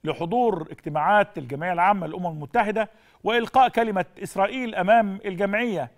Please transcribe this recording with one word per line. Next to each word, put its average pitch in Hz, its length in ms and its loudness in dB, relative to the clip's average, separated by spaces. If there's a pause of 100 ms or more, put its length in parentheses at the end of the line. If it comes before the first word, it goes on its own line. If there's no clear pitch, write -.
لحضور 175 580 -2 (100)
اجتماعات 170 680 0
الجمعية 147 360 -6
العامة 180 340 2
للأمم 175 200 -8
المتحدة 202 640 -2 (340)
وإلقاء 233 460 2
كلمة 220 360 0 (180)
إسرائيل 214 520 -2
أمام 196 500 4
الجمعية، 196 720 -2